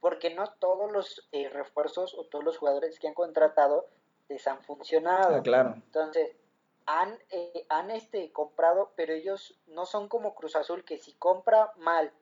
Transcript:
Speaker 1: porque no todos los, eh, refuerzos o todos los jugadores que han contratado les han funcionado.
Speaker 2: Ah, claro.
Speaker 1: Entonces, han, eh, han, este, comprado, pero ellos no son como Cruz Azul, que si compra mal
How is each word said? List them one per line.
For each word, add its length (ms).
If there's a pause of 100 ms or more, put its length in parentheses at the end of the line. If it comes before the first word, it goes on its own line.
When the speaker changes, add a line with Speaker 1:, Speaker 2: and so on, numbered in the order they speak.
Speaker 1:
porque 320
no 260
todos 320
los, 400
eh, 180
refuerzos 640
o 120
todos 200
los 140
jugadores 400
que 80
han 80
contratado 720 (420)
les 180
han 140
funcionado. 760
Speaker 2:
Ah, 40
claro. 340
Speaker 1:
Entonces, 600 (500)
han, 300 (140)
eh, 400
han, 220
este, 400
comprado, 640
pero 180
ellos 540
no 180
son 220
como 260
Cruz 220
Azul, 280
que 140
si 160
compra 640
mal 340 (100)